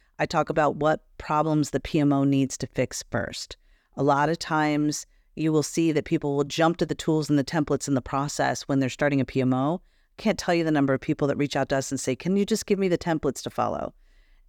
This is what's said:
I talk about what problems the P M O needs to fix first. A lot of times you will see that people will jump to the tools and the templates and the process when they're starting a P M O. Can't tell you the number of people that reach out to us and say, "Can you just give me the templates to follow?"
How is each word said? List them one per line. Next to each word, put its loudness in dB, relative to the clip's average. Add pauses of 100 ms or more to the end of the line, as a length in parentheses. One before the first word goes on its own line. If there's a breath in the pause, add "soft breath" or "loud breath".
(200)
I 2
talk 0
about 2
what 0 (120)
problems 0
the -2
P 0
M 4
O 4
needs 2
to -6
fix -4
first. -8 (400)
A -2
lot 2
of -2
times 0 (300)
you 0
will 4
see 0
that 2
people -2
will 2
jump 2
to 0
the -4
tools 0
and 4
the 0
templates -2
and 0
the 0
process -2
when 0
they're 0
starting 0
a 0
P -2
M 2
O. 0 (360)
Can't 0
tell 0
you 2
the 0
number 2
of 0
people -2
that -2
reach -2
out 0
to 0
us -2
and -4
say, -2
"Can -2
you 2
just -2
give 0
me 0
the 4
templates -2
to -8
follow?" -4 (560)